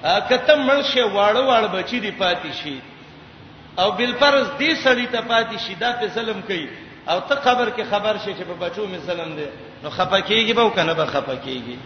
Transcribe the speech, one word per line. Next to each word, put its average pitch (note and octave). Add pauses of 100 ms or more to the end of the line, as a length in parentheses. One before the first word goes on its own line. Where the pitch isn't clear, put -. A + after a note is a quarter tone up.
ا، F#3
که A#3
ته D4+
مړ C#4
شې، B3+ (120)
واړه G#3
واړه A3+
بچي A3+
دې G3+
پاتې F3 (100)
شي، C#3 (960)
او G3
بالفرض B3 (120)
دې D#4 (100)
سړی A#3+
ته A#3
پاتې A3+
شي، F#3+
دا A#3
پې G#3+
ظلم A3
کوي، E3 (400)
او F3
ته C#4
قبر B3
کې A3
خبر G#3
شې G3+
چې F3+
په F3
بچو F3+
مې F#3
ظلم E3
دی، D3 (340)
نو D3
خفه F#3
کېږي A3
به A#3
او A3
که F#3+
نه E3
به D#3
خفه C3+
کېږي؟ B2